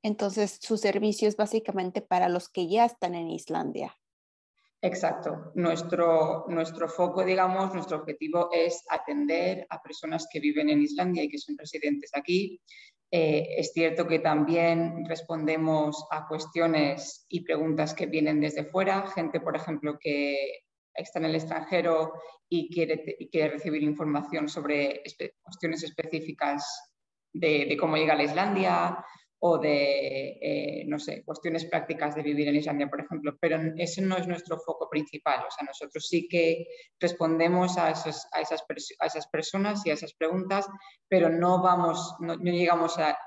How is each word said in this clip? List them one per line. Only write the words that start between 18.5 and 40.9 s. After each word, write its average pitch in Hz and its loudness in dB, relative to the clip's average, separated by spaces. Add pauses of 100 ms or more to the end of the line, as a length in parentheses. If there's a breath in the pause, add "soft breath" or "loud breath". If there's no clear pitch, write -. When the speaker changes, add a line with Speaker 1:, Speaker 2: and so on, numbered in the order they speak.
Speaker 2:
fuera, 190 0
gente, 165 -4
por 156 -4
ejemplo, 151 -4
que 143 -4 (320)
está - -8
en 160 -2
el 160 0
extranjero 160 0 (360 loud breath)
y 165 -2
quiere 160 0
te-, - -8
y - -14
quiere - 2
recibir 151 -2
información 151 -2
sobre 147 -2
espe-, - -10
cuestiones 165 -6
específicas 160 -4 (680)
de, 151 2
de 156 0
cómo 156 2
llega 160 4
a 147 4
la 143 2
Islandia 180 0 (480 loud breath)
o 165 6
de, 139 0
eh, 147 -4
no 147 -2
sé, - -8
cuestiones 160 -4
prácticas 156 -2
de 156 -4
vivir 147 0
en 143 4
Islandia, 147 0
por 147 -6
ejemplo, 147 -6
pero 160 2
n-, 160 -2
ese 170 -4
no 190 2
es 175 -2
nuestro 170 -4
foco 160 -6
principal. 151 -2
O - -10
sea, 143 -8
nosotros 147 -10
sí 170 0
que 165 2 (300 loud breath)
respondemos 175 2
a 165 2
esas, 160 -6
a 160 -2
esas 156 -4
pers-, - -12
a 160 0
esas 156 -6
personas 196 -2
y 165 2
a 151 2
esas 151 -10
preguntas, 185 0 (440 loud breath)